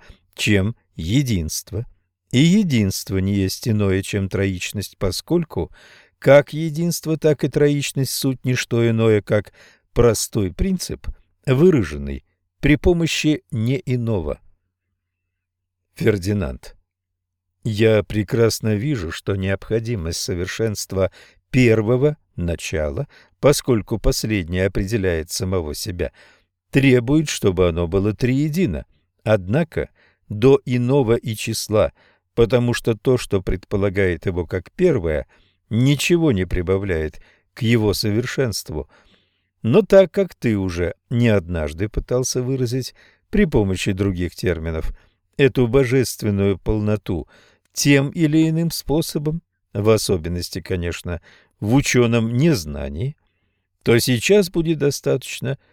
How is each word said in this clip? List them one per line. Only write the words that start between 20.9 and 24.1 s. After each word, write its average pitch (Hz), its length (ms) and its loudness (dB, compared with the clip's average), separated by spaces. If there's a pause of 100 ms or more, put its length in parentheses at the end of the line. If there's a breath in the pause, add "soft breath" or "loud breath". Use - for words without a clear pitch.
первого 123 680 4 (200)
начала, 80 720 -4 (300 soft breath)
поскольку 120 600 0
последнее 95 680 -2